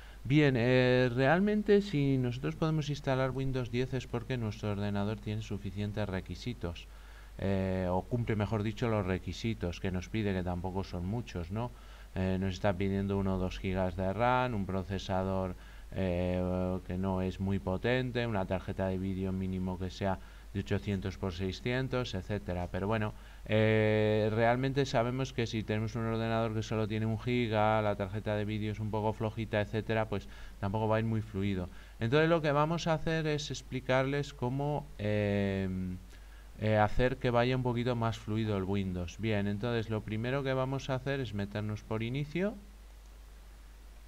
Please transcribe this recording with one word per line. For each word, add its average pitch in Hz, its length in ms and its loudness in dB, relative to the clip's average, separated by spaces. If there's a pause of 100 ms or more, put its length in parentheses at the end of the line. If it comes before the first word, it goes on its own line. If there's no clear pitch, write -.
(240)
Bien, 139 340 6
eh, 127 560 6
realmente 202 680 4
si 143 360 2
nosotros 131 380 -2
podemos 156 340 0
instalar 135 420 0
Windows 131 400 -2
diez 127 220 0
es 127 140 -2
porque 120 300 -4
nuestro 107 340 -2
ordenador 101 480 0
tiene 107 220 -4
suficientes 104 640 -4
requisitos, 90 800 -6 (520)
eh, 95 520 2
o 92 120 2
cumple, 117 340 0
mejor 104 260 2
dicho, 113 240 -2
los 107 180 2
requisitos 90 760 -2
que 98 100 -2
nos 90 160 -2
pide, 104 260 0
que 92 100 0
tampoco 90 420 -4
son 87 200 -4
muchos, 92 460 -4
¿no? 113 200 -4 (440)
Eh, 92 240 2
nos 95 140 0
está 101 180 2
pidiendo 98 460 2
uno 95 180 2
o - 20 0
dos 92 220 -2
gigas 92 380 0
de 95 160 0
ram, 123 400 2
un 98 120 -2
procesador, 92 920 -2 (340)
eh, 90 960 0
que 90 100 -4
no 95 240 0
es 92 200 -2
muy 98 180 0
potente, 120 680 0
una 101 200 -2
tarjeta 95 420 -2
de 92 100 0
vídeo 95 360 -2
mínimo 92 440 -2
que 92 120 -4
sea 95 300 -2 (340)
de 101 80 -2
ochocientos 98 560 -2
por 95 160 -4
seiscientos, 123 840 -2
etcétera. 92 560 -4
Pero 92 160 -2
bueno, 107 260 0 (320)
eh, 107 880 4
realmente 127 520 2
sabemos 127 480 0
que 117 120 0
si 110 160 -2
tenemos 110 340 -2
un 113 100 -2
ordenador 113 480 0
que 110 100 -2
solo 110 240 0
tiene 110 180 0
un 110 140 0
giga, 110 640 4
la 104 140 2
tarjeta 101 400 -2
de 104 100 0
vídeo 107 260 -2
es 104 80 -4
un 107 100 -4
poco 107 220 0
flojita, 107 500 0
etcétera, 110 460 0
pues 101 200 -4 (320)
tampoco 107 280 0
va 110 80 4
a 110 40 4
ir 113 60 0
muy 113 160 0
fluido. 98 480 -2 (300)
Entonces 147 300 4
lo 170 120 4
que 147 120 2
vamos 156 340 2
a 165 60 4
hacer 160 340 0
es 147 240 -2
explicarles 135 840 0
cómo, 143 540 0 (100)
eh, 101 720 2 (920)
eh, 107 180 4
hacer 123 400 4
que 127 120 2
vaya 120 260 4
un 127 80 2
poquito 120 320 2
más 113 220 0
fluido 107 400 0
el 95 60 2
Windows. 92 560 -2
Bien, 101 280 2
entonces 110 420 0
lo 107 120 0
primero 117 420 -2
que 135 100 0
vamos 131 360 -2
a 135 60 0
hacer 139 240 -2
es 113 140 -4
meternos 104 500 -4
por 110 200 -2
inicio 151 520 -2 (1500)